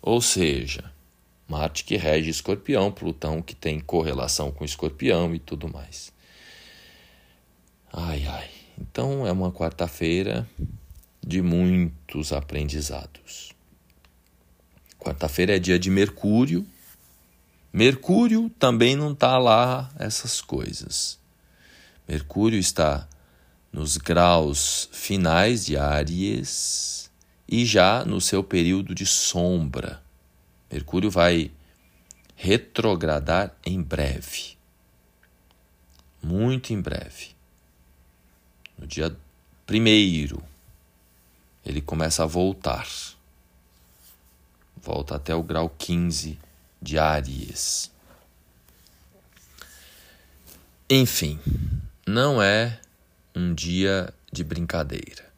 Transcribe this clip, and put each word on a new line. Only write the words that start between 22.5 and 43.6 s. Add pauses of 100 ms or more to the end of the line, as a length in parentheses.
está (640)
nos
graus
finais
de
Áries (360)
e
já
no
seu
período
de
sombra. (680)
Mercúrio
vai (840)
retrogradar (100)
em
breve. (1700)
Muito
em
breve. (1500)
No
dia (480)
primeiro, (1200)
ele
começa
a
voltar. (1900)